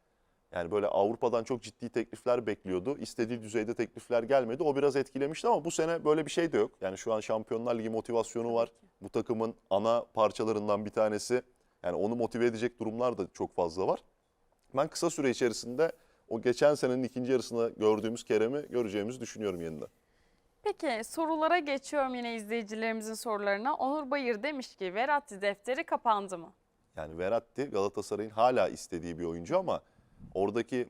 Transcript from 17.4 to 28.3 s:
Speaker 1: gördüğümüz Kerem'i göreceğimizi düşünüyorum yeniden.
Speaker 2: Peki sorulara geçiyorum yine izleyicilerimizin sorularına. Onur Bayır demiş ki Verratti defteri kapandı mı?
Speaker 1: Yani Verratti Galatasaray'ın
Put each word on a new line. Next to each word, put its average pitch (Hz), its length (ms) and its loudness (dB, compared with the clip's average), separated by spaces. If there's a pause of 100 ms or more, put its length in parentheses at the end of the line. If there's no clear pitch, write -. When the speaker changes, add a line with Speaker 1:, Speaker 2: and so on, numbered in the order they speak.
Speaker 1:
gördüğümüz 110 560 2
Kerem'i 123 460 2
göreceğimizi 113 500 -2
düşünüyorum 104 400 -4
yeniden. 80 280 -8 (760)
Speaker 2:
Peki 294 420 -4
sorulara 320 540 0
geçiyorum 277 560 -2
yine 240 200 -6
izleyicilerimizin 220 800 -4
sorularına. 208 600 0
Onur 277 360 -2
Bayır 240 320 0
demiş 277 340 -6
ki 185 180 -6
Verratti 247 480 -2
defteri 247 420 -2
kapandı 202 540 0
mı? 165 140 -16 (440)
Speaker 1:
Yani 80 220 -8
Verratti 113 460 0
Galatasaray'ın 104 680 -2